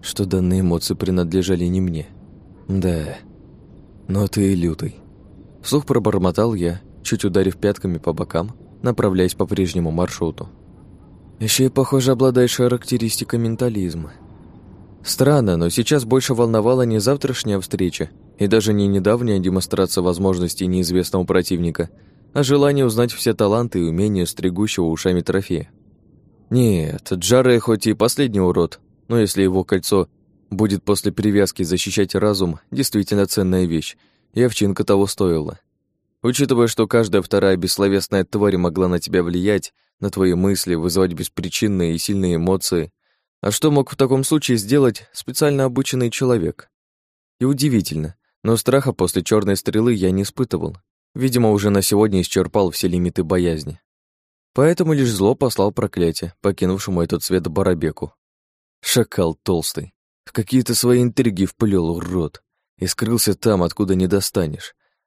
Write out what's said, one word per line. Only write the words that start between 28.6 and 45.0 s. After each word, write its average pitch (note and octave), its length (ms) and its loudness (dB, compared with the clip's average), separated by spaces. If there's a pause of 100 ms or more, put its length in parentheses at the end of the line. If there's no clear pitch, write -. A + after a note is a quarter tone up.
но A#2 100 0
если G2 240 0
его F#2 220 2
кольцо F#2 440 0 (420)
будет G2+ 320 0
после G2+ 300 0
привязки G2+ 500 0
защищать F#2 520 -2
разум, F#2+ 460 0 (100)
действительно G#2 560 0
ценная F#2 380 0
вещь, E2 320 -4 (360)
и A#2 100 0
овчинка G#2 420 0
того G2 220 4
стоила. E2 540 -2 (600)
Учитывая, B2 440 2
что A2 200 0
каждая G#2 360 2
вторая G2 340 2
бессловесная G2 680 0
тварь G2+ 320 0
могла F2 320 0
на F2 120 0
тебя F#2 220 0
влиять, F2+ 520 -2 (240)
на G2+ 120 -6
твои F#2 240 2
мысли, F#2 400 0
вызывать F2 380 0
беспричинные F2 800 -2
и E2 40 -4
сильные F#2+ 380 -2
эмоции, F2 540 0 (520)
а G2+ 80 -2
что D3+ 200 0
мог C#3 200 2
в - 60 -14
таком C3+ 280 2
случае C#3 320 0
сделать A#2 560 0